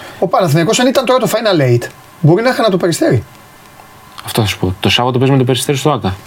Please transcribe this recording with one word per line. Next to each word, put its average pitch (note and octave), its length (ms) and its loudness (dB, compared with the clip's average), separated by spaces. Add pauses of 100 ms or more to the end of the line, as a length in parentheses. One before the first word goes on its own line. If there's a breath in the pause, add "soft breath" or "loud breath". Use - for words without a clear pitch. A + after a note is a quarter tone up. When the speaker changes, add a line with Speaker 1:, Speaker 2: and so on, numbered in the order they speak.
(180 loud breath)
Speaker 1:
Ο G3 80 -2
Παναθηναϊκός, G#3+ 520 0
αν B3 80 2
ήταν C4 180 0
τώρα B3 140 2
το G#3+ 140 -2
Final G#3 300 0
Eight, B2 260 0 (320)
μπορεί F3 220 4
να B3+ 80 2
είχαν A#3 200 0
το F#3 60 0
Περιστέρι. E3+ 480 0 (1000)
Speaker 2:
Αυτό - 160 -4
θα G#2+ 60 0
σου - 120 -6
πω. F#2+ 220 -4
Το - 100 0
Σάββατο B2 280 0
παίζουμε C3+ 200 2
το B2+ 60 2
Περιστέρι C3 340 -2
στο D3+ 120 0
άκα. G2 240 -2 (120)